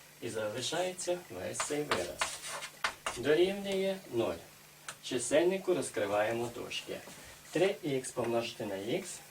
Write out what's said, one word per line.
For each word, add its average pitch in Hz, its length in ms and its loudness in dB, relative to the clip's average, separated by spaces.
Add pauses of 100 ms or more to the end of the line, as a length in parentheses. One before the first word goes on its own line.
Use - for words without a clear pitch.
(220)
і 123 60 -4
залишається 151 880 -2 (120)
весь - 280 -6
цей 147 240 0
вираз. - 560 -2 (760)
Дорівнює 190 800 4 (160)
нуль. - 280 0 (600)
В - 60 -10
чисельнику 175 680 4
розкриваємо 113 800 2
дужки. 95 420 -6 (540)
Три 190 320 4
ікс 131 280 0
помножити 117 560 0
на 98 100 -4
х 135 320 -2 (220)